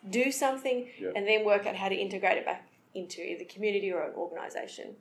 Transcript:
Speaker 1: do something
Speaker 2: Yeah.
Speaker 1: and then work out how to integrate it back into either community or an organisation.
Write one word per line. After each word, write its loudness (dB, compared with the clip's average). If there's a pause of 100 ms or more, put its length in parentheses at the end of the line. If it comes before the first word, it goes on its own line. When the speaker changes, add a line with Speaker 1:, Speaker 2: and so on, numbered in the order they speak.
(120)
Speaker 1:
do 4
something 0 (120)
Speaker 2:
Yeah. -4
Speaker 1:
and 0
then 6
work 6
out -2
how -2
to 0
integrate 2
it -4
back -4 (240)
into -10
either -8
community 0
or 0
an -6
organisation. -8